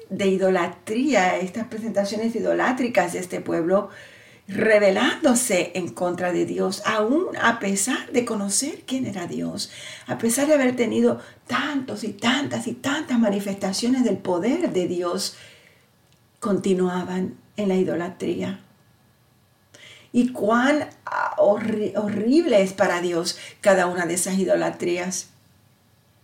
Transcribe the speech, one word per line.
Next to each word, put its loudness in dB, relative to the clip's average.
de -2
idolatría, 2
estas -6
presentaciones -2
idolátricas 0
de -4
este -8
pueblo, 0
rebelándose 2
en -4
contra -2
de 0
Dios, -2
aún 2
a 2
pesar -2
de 2
conocer -4
quién -4
era -6
Dios, -6
a -6
pesar 0
de 6
haber 4
tenido 2
tantos -4
y -6
tantas -2
y -6
tantas -2
manifestaciones 0
del 0
poder 0
de 0
Dios, -4
continuaban -2
en -2
la 2
idolatría. -4
Y 2
cuán, 2
ah, -4
horri-, 2
horrible 4
es 0
para 0
Dios -2
cada 4
una -2
de -2
esas 0
idolatrías. 0